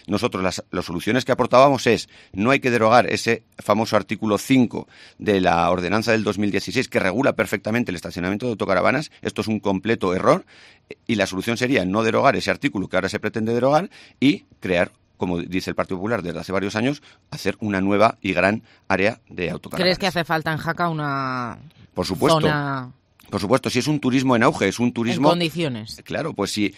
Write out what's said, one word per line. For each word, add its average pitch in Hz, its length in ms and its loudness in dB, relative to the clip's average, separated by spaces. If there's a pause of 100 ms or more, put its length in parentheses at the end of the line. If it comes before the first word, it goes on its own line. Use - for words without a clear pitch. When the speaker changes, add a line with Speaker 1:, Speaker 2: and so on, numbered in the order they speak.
Speaker 1:
nosotros 101 340 -2
las, 92 300 -2
las 87 140 -4
soluciones 101 400 -2
que 135 80 -2
aportábamos 127 560 4
es, 107 200 2 (240)
no 104 200 0
hay 139 80 2
que 131 100 0
derogar 117 420 4
ese 113 300 -2 (160)
famoso 110 380 0
artículo 101 420 0
cinco - 480 2 (320)
de 98 220 2
la 87 280 4
ordenanza 90 440 0
del 110 100 2
dos 98 160 -2
mil 104 140 0
dieciséis 95 360 -2
que 117 120 0
regula 98 320 2
perfectamente 107 580 -2
el 90 60 -6
estacionamiento 90 500 -4
de 120 60 -2
autocaravanas. 98 580 0 (100)
Esto - 200 -6
es 104 80 -4
un 110 100 0
completo 101 560 0
error 110 320 2 (640)
y 117 80 0
la 95 100 2
solución 92 300 -4
sería 123 280 0
no 101 200 0
derogar 113 320 2
ese 92 160 -2
artículo 92 360 -4
que 90 100 -2
ahora 92 100 0
se 101 100 -4
pretende 110 340 -4
derogar 139 380 2 (300)
y 147 240 2 (160)
crear, 90 320 0 (240)
como 90 220 -4
dice 90 320 -4
el 85 60 -6
Partido 90 220 -4
Popular 104 220 -2
desde 80 200 -8
hace 85 100 -12
varios 95 240 -4
años, 127 260 -2 (300)
hacer - 300 -6
una 101 200 -2
nueva 101 400 2
y 95 120 -2
gran 92 320 2 (240)
área 98 400 0
de 90 220 -6
autocaravanas. - 340 -6
Speaker 2:
¿Crees 180 140 0
que 196 100 -2
hace 175 160 -2
falta 160 260 -4
en 156 80 -4
Jaca 165 300 -4
una 135 720 -6 (360)
Speaker 1:
Por 90 100 -2
supuesto. 147 360 2
Speaker 2:
zona 143 500 -2 (400)
Speaker 1:
Por 101 100 -4
supuesto, 110 300 2
si 123 80 0
es 120 80 0
un 147 140 0
turismo 131 340 2
en 120 80 4
auge, 143 240 2
es 95 140 0
un 123 120 2
turismo 120 360 0
Speaker 2:
en 165 60 6
condiciones? 151 680 -6
Speaker 1:
Claro, 143 320 -6
pues 98 160 -2
si 104 280 -2